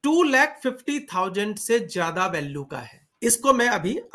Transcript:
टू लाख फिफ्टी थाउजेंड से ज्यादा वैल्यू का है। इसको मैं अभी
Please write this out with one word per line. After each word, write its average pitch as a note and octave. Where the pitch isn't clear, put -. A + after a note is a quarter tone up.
टू D#4+
लाख C#4+
फिफ्टी C4
थाउजेंड F#3+
से A#3
ज्यादा F3
वैल्यू C#3+
का C#3
है। -
इसको C4
मैं A#3+
अभी G#3+